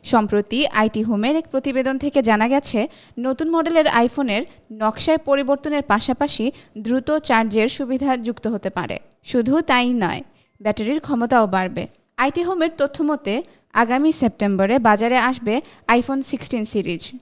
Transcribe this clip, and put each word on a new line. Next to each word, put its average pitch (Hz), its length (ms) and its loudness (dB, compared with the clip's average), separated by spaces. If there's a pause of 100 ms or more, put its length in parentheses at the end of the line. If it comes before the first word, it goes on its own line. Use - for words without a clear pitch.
সম্প্রতি 214 640 0
আইটি 214 340 0
হোমের 226 340 0
এক 320 160 -2
প্রতিবেদন 269 460 -2
থেকে 277 240 0
জানা 220 260 2
গেছে, 262 400 0 (320)
নতুন 262 300 -2
মডেলের 330 360 2
iPhone-এর 240 600 2 (280)
নকশায় 220 440 0
পরিবর্তনের 277 640 0
পাশাপাশি 247 680 0 (260)
দ্রুত 254 400 -2
চার্জের 226 500 2
সুবিধা 262 500 -2
যুক্ত 226 300 -6
হতে 214 220 -4
পারে। - 300 -6 (240)
শুধু 262 380 2
তাই 247 320 2
নয়, 202 280 0 (400)
ব্যাটারির 214 380 -2
ক্ষমতাও 240 480 2
বাড়বে। 185 400 -4 (300)
আইটি 285 260 0
হোমের 339 340 0
তথ্য 285 260 -2
মতে, 294 400 -2 (300)
আগামী 254 380 2
সেপ্টেম্বরে 202 680 0
বাজারে 226 380 2
আসবে 240 440 0 (260)
iPhone 247 340 2
সিক্সটিন 240 440 -6
সিরিজ। 180 460 -6 (100)